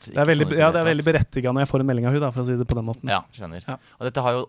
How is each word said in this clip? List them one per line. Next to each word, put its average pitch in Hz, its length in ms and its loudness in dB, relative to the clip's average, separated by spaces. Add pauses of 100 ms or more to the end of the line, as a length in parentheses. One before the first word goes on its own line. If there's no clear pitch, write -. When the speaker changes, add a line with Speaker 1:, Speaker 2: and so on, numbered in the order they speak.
Speaker 1:
det 113 80 -16
er - 80 0
Speaker 2:
ikke 147 80 4
Speaker 1:
veldig, 151 180 2
Speaker 2:
sånn 147 60 -4
ut - 20 0
i 160 60 2
Speaker 1:
ja, 156 80 6
Speaker 2:
det 165 80 2
Speaker 1:
det - 20 2
er 165 60 0
Speaker 2:
hele 165 60 2
Speaker 1:
veldig 151 120 0
Speaker 2:
tatt. 160 80 2
Speaker 1:
berettiget 131 460 0
når 139 80 2
jeg - 60 -2
får 135 120 2
en 135 80 0
melding 120 160 0
av 127 80 2
hun, 147 80 0
da, 135 80 0
for 127 120 -4
å 123 40 -4
si 123 140 0
det 120 80 -2
på 123 100 0
den 113 80 -4
måten. 113 240 -6
Speaker 2:
Ja, 95 100 2 (140)
skjønner. 87 320 -12
Speaker 1:
Ja. 135 100 -8 (220)
Speaker 2:
Og 120 80 -6
dette 127 160 -2
har 123 140 2
jo 127 120 -2